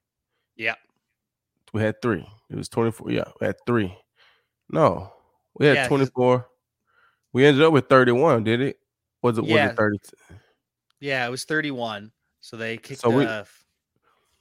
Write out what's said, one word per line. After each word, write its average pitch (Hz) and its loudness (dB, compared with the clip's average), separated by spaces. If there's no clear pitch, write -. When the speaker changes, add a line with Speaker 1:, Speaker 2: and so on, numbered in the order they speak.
Speaker 1:
Yeah. 113 -6
Speaker 2:
We 107 -2
had 107 -4
three. 104 -4
It 107 -14
was 101 -12
twenty-four. 113 -4
Yeah, - -6
we 107 -4
had 98 -4
three. 107 -2
No, 113 0
we 135 0
had 143 4
Speaker 1:
Yeah, 139 0
'cause 127 -4
Speaker 2:
twenty-four. 127 0
We 131 4
ended 147 6
up 160 4
with 135 2
thirty-one, 127 4
did 113 0
it? 135 -6
Was 120 0
it, 110 -2
Speaker 1:
Yeah. 156 2
Speaker 2:
was 127 -2
it 113 -12
thirty? 104 0
Speaker 1:
Yeah, 135 -4
it 120 -6
was 127 -10
thirty-one. 120 -6
So - -20
they 113 -8
kicked 135 -18
Speaker 2:
So 120 0
we 131 4
Speaker 1:
a 110 -4
f- - -20